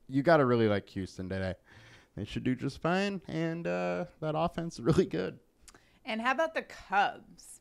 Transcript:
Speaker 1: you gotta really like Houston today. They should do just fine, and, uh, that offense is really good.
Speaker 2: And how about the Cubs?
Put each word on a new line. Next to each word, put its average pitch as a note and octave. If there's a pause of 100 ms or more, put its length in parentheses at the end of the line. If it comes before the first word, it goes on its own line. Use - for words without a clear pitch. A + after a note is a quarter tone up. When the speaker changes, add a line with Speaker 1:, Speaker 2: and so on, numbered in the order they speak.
Speaker 1:
you C3+
gotta D#3
really A#2
like G2+
Houston F#2
today. F#2+ (600)
They F#2+
should A#2+
do B2+
just C3
fine, F#3+
and, E3
uh, F3 (160)
that D#3
offense E3
is -
really D#3+
good. F3 (680)
Speaker 2:
And A3+
how A#3+
about D#4+
the B3+
Cubs? -